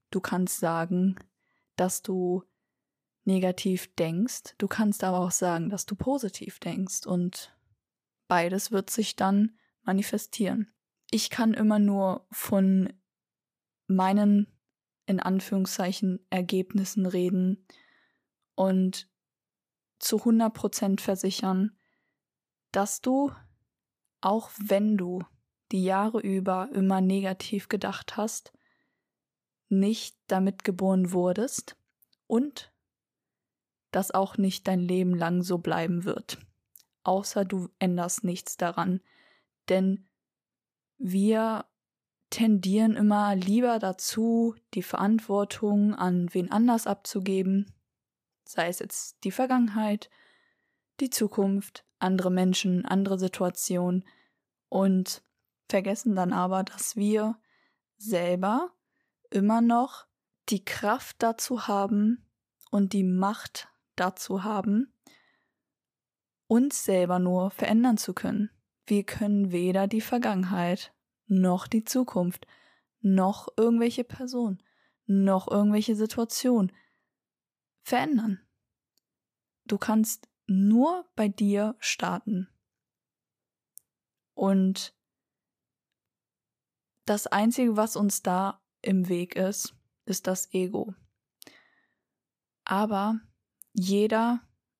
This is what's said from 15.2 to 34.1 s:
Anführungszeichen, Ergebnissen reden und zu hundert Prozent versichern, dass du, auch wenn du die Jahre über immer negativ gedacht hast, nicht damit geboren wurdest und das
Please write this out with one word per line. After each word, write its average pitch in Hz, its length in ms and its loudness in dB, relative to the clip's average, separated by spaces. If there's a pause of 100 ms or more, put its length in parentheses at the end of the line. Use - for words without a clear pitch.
Anführungszeichen, 190 1000 -2 (120)
Ergebnissen 185 760 0
reden 185 580 0 (920)
und 185 520 0 (920)
zu - 240 -2
hundert 226 300 2
Prozent 202 460 -2
versichern, 190 800 -2 (960)
dass 196 300 -2
du, 269 280 2 (880)
auch 214 380 -2
wenn 208 380 2
du 180 260 -4 (480)
die 190 140 0
Jahre 202 380 0
über 190 500 -2
immer 190 300 2
negativ 190 640 -2
gedacht 202 480 -6
hast, - 380 -8 (1120)
nicht 202 480 0 (120)
damit 190 360 0
geboren 190 480 0
wurdest 180 640 -2 (500)
und 262 460 -4 (1160)
das 196 220 -2